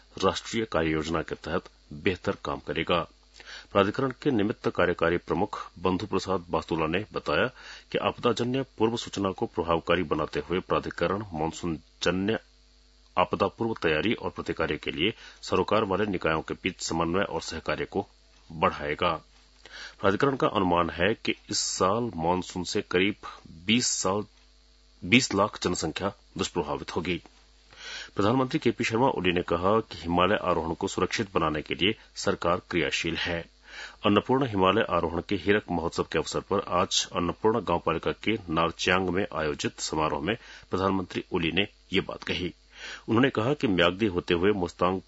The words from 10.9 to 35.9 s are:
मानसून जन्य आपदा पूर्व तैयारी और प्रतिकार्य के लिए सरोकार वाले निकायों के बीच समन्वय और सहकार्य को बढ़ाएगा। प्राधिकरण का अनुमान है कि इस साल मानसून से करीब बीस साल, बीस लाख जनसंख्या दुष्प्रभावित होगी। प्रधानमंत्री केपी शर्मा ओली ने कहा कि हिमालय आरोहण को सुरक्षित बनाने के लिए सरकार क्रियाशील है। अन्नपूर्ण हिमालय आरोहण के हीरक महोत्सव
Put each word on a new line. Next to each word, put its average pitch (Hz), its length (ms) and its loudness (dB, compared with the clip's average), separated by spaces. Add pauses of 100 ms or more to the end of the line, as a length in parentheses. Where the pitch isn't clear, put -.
मानसून 80 460 -4 (240)
जन्य 95 360 0 (800)
आपदा 90 280 2
पूर्व 113 360 -4
तैयारी 82 320 2
और 90 160 -6
प्रतिकार्य 80 460 -4
के - 140 -8
लिए 78 240 -2 (280)
सरोकार 101 420 2
वाले 98 220 0
निकायों 82 360 0
के - 120 -8
बीच - 260 -6
समन्वय 85 440 0
और - 180 -6
सहकार्य 143 420 -6
को - 240 -4 (440)
बढ़ाएगा। 80 680 0 (800)
प्राधिकरण 117 360 2
का 151 100 2
अनुमान 87 440 4
है 87 240 2
कि - 200 -4 (160)
इस - 80 -2
साल 107 580 0
मानसून 87 480 0
से - 180 -2
करीब 98 320 0 (520)
बीस 117 200 4
साल, 98 380 0 (800)
बीस 113 300 4
लाख 98 280 2
जनसंख्या 90 500 -2 (260)
दुष्प्रभावित 78 580 -4
होगी। 85 260 -4 (920)
प्रधानमंत्री 127 420 2
केपी 117 260 0
शर्मा 113 240 2
ओली 90 240 2
ने 87 100 2
कहा 92 380 2
कि - 180 -8
हिमालय 90 440 2
आरोहण 82 320 0
को 92 140 -2
सुरक्षित - 460 -2
बनाने 78 280 0
के - 120 -6
लिए 104 200 0 (220)
सरकार 90 540 0
क्रियाशील 82 460 0
है। 85 340 -4 (560)
अन्नपूर्ण 127 400 4
हिमालय 98 440 4
आरोहण 85 380 0
के 101 60 -2
हीरक 98 360 2
महोत्सव 82 320 0